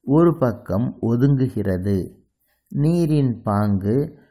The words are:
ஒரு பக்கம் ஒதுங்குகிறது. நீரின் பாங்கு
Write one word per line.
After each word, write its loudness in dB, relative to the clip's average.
ஒரு 2
பக்கம் -4
ஒதுங்குகிறது. 0
நீரின் 0
பாங்கு -2